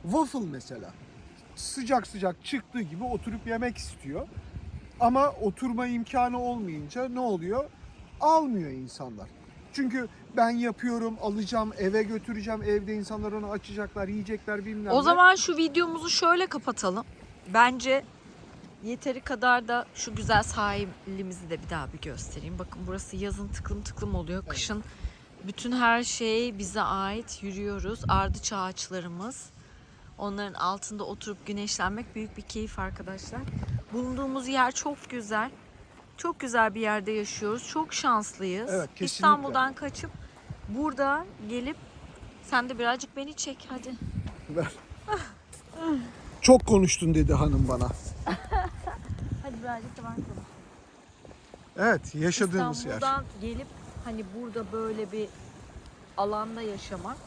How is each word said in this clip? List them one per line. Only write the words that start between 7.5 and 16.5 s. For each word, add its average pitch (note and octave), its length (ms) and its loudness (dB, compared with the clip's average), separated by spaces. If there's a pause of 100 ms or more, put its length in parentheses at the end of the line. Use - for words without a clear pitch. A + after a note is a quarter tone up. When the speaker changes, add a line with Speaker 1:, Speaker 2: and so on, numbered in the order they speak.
Speaker 1:
Almıyor C#4 500 6
insanlar. B2+ 560 -10 (460)
Çünkü B3+ 340 0 (300)
ben A#3 120 8
yapıyorum, A#3 720 0
alacağım, G#3+ 560 0
eve G3+ 260 4
götüreceğim. G#3+ 600 -2
Evde G#3 300 2
insanlar G#3+ 380 -4
onu G#3 200 -4
açacaklar, G3+ 560 -4
yiyecekler G#3 580 -4
bilmem G#3+ 280 0
Speaker 2:
O C4 60 10
Speaker 1:
ne. C#4+ 40 4
Speaker 2:
zaman F4+ 320 10
şu F4+ 220 2
videomuzu E4 520 2
şöyle F4 380 6
kapatalım. A3 580 -2 (480)